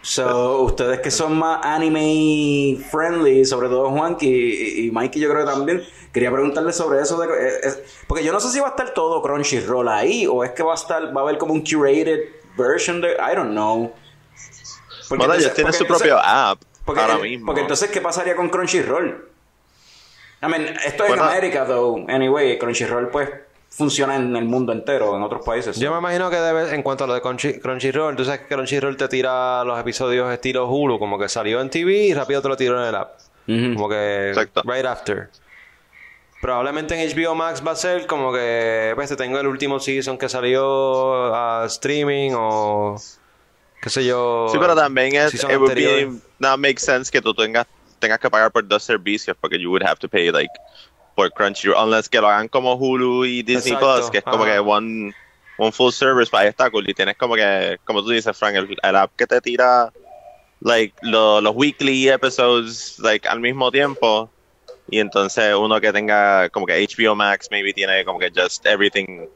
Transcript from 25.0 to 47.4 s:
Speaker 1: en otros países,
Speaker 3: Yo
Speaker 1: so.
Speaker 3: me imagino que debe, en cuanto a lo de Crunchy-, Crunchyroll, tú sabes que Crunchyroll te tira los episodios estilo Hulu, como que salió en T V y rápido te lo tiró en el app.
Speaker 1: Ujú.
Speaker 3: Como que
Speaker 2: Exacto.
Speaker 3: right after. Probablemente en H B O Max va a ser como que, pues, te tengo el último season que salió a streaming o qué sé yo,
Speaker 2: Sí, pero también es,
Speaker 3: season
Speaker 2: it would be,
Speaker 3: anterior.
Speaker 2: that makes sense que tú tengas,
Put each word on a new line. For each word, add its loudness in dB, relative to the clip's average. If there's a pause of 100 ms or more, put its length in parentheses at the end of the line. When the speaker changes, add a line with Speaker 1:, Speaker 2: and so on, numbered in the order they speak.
Speaker 1:
en -4
otros -6
países, -4
Speaker 3:
Yo -2
Speaker 1:
so. -2
Speaker 3:
me -2
imagino -2
que -2
debe, 0
en -4
cuanto -4
a -2
lo 0
de -4
Crunchy-, -4
Crunchyroll, -2
tú -2
sabes -4
que -8
Crunchyroll -2
te -2
tira 0
los -2
episodios -2
estilo -2
Hulu, 0
como -4
que -2
salió -2
en -4
T -4
V 2
y 4
rápido -2
te -4
lo 0
tiró 0
en -2
el -4
app. -8 (280)
Speaker 1:
Ujú. 0
Speaker 3:
Como -2
que -2
Speaker 2:
Exacto. -2
Speaker 3:
right -4
after. -6 (1120)
Probablemente -4
en -2
H -6
B 0
O -2
Max -4
va -2
a -4
ser -2
como -2
que, 0
pues, -6
te -6
tengo -4
el -2
último -2
season -4
que -4
salió 0
a -2
streaming -2
o 0 (840)
qué -8
sé -2
yo, 0
Speaker 2:
Sí, 0
pero 4
también 2
es, 4
Speaker 3:
season -2
Speaker 2:
it 4
would 4
be, 2
Speaker 3:
anterior. 2 (260)
Speaker 2:
that 2
makes 0
sense 0
que 2
tú 0
tengas, 0 (320)